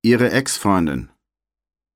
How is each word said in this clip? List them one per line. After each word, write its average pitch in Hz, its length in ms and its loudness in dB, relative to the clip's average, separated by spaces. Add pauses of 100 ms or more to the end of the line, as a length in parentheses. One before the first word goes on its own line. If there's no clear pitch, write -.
"Ihre 117 300 2
Ex-Freundin." 87 760 -2 (880)